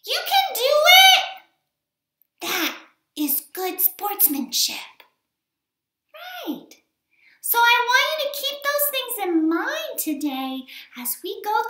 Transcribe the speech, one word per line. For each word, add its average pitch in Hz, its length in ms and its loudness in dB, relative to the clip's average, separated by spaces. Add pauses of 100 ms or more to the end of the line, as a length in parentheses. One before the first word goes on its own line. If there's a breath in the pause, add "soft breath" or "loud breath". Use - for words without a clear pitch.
You 554 200 -2
can 784 280 2
do 494 180 2 (380)
it." 740 120 4 (1160)
That 339 360 -2 (400)
is 294 260 -2 (100)
good 370 280 -6
sportsmanship. - 1200 -2 (1400)
Right. - 360 -12 (580 soft breath)
So - 180 -2
I 480 180 4 (140)
want 539 200 4
you 605 140 -4
to 571 160 -6
keep 554 220 -8
those 571 280 -2
things 508 280 -6 (100)
in 320 200 2
mind 523 500 -2
today 262 680 -6 (320 loud breath)
as 247 240 -8
we 392 200 -10
go 427 280 0